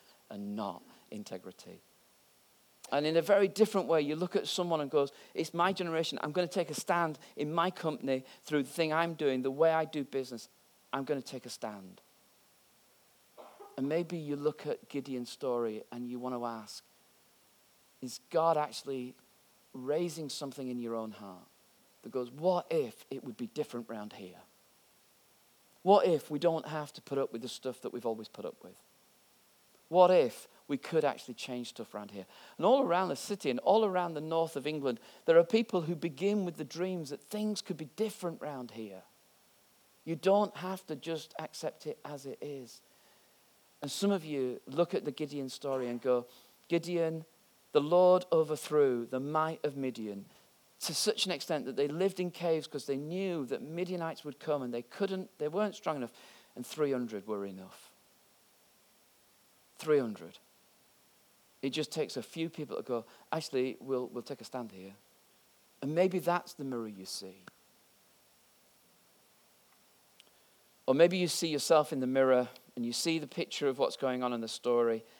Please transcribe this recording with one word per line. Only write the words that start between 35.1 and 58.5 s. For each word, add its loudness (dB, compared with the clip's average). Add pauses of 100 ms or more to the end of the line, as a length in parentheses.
there 10
are 12
people 2
who -2
begin 0
with -6
the -6
dreams -6
that -10
things -2
could -6
be -10
different -4
round -8
here. -10 (1000)
You -4
don't 4
have -6
to -4
just -8
accept -8
it -8
as -10
it -10
is. -12 (1000)
And -6
some 0
of 0
you -2
look 0
at -2
the -4
Gideon -6
story -4
and -4
go, 2 (420)
"Gideon, 0 (480)
the 6
Lord 8
overthrew 4
the -4
might 0
of -2
Midian -6 (540)
to -4
such 0
an -2
extent -2
that -6
they 2
lived 0
in -2
caves 0
'cause -8
they -2
knew -2
that -4
Midianites -6
would -10
come -2
and -4
they -4
couldn't, -4
they -2
weren't -2
strong -4
enough, -6 (440)
and -10
three 0
hundred -4
were -4
enough." -14 (1800)